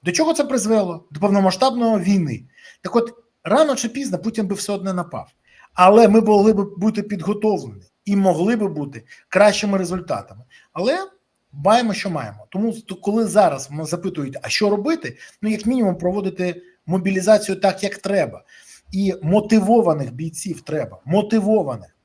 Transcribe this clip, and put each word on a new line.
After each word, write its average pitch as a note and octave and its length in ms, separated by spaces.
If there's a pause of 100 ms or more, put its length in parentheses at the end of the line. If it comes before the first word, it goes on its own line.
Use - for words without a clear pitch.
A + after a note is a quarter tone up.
До E3+ 80
чого D#4+ 220
це D4 100
призвело? G#3+ 680
До D3 80
повномасштабної G#3 840
війни. E3+ 400 (380)
Так - 140
от, A#3 180 (300)
рано C4+ 320
чи A3+ 140
пізно A#3 280
Путін A3 300
би F#3+ 80
все G3+ 180
одне G3 200
напав. E3+ 340 (460)
Але G#3 340
ми G#3+ 140
могли G#3+ 320
б G3 240
бути G#3 260
підготовлені F#3 800 (220)
і G3+ 100
могли G3 400
б G3+ 180
бути C#3+ 300 (260)
кращими G3+ 480
результатами. E3 640 (320)
Але A3+ 240 (560)
маємо, G#3 400
що F#3+ 160
маємо. B2 400
Тому, G#3+ 240 (280)
коли G#3+ 240
зараз E3 460
мене D#3 140
запитують, D3+ 560
а - 80
що G#3 200
робити, G#3 480 (240)
ну, G#3+ 80
як A3 160
мінімум, A3+ 320
проводити F3+ 640 (240)
мобілізацію F#3+ 680
так, F#3+ 280
як G#3 140
треба. F3 460 (480)
І F#3+ 300
мотивованих F#3+ 920
бійців D#3+ 480
треба, D3 440
мотивованих. G3+ 1000